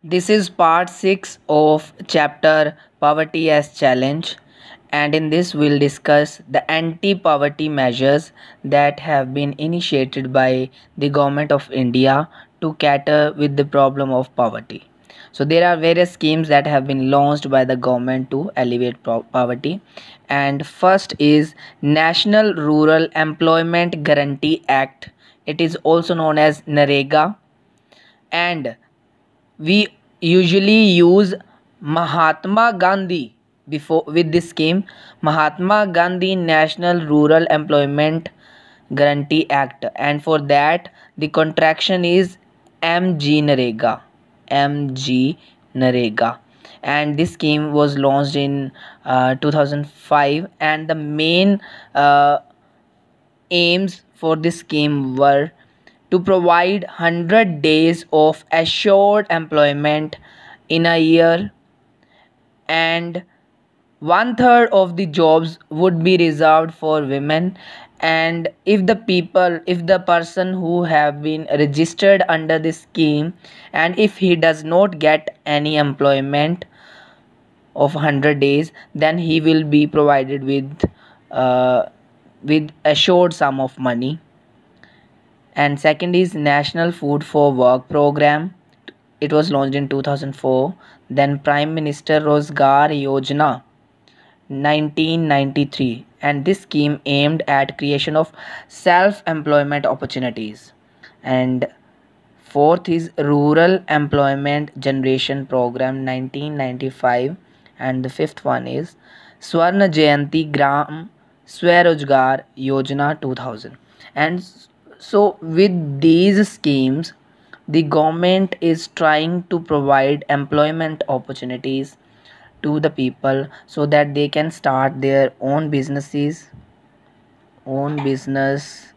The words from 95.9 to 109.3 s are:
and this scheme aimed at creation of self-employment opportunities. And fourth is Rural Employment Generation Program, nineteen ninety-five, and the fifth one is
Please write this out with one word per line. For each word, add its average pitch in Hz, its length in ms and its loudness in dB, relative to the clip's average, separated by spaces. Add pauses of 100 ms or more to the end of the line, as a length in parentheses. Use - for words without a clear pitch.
and 143 240 -4
this 190 160 -2
scheme 147 420 -4
aimed 143 420 0
at 139 300 -2
creation 143 400 -4
of 156 160 -2 (360)
self-employment 151 1160 0
opportunities. 117 880 -8 (500)
And 127 460 -2 (720)
fourth 160 500 0
is 165 300 -4
Rural 151 720 2
Employment 143 920 -2
Generation 135 640 -2
Program, 131 580 -4
nineteen 131 540 -8
ninety-five, 127 800 -4 (420)
and 131 240 -6
the 131 60 -8
fifth - 340 -8
one 123 240 -4
is 135 300 -10 (420)